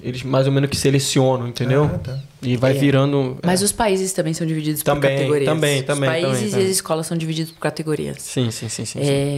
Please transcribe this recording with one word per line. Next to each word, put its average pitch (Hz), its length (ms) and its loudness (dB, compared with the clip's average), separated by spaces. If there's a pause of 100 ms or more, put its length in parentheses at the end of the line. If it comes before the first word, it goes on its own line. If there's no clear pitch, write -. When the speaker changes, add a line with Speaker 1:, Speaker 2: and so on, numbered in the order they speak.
Speaker 1:
eles 123 220 -8
mais 135 240 2
ou 135 40 2
menos 139 180 2
que - 60 -4
selecionam, 131 720 2
entendeu? 131 480 2
Speaker 2:
Ah, - 40 -2
tá. 131 200 -6 (240)
Speaker 1:
E 127 140 0
vai 127 160 4
Speaker 3:
É. - 20 4
Speaker 1:
virando, 139 720 2
Speaker 3:
Mas 180 180 2
Speaker 1:
é. - 20 0
Speaker 3:
os 202 80 0
países 190 400 0
também 160 220 -2
são 165 120 -4
divididos 151 360 -2
Speaker 1:
Também, 147 180 0 (100)
Speaker 3:
por 135 60 0
categorias. 139 320 2
Speaker 1:
também, 147 360 2
também, 139 240 0
Speaker 3:
Os - 60 0
países 170 200 0
Speaker 1:
também, 214 140 0
Speaker 3:
e - 20 -2
Speaker 1:
também. 196 160 2
Speaker 3:
as 190 60 0
escolas 165 340 -2
são 170 100 -4
divididos 160 360 -4
por - 80 -20
categorias. 151 640 -4
Speaker 1:
Sim, 120 300 -2
sim, 113 160 -8
sim, 113 160 -6
sim, - 160 -8
Speaker 3:
É, 143 40 0 (340)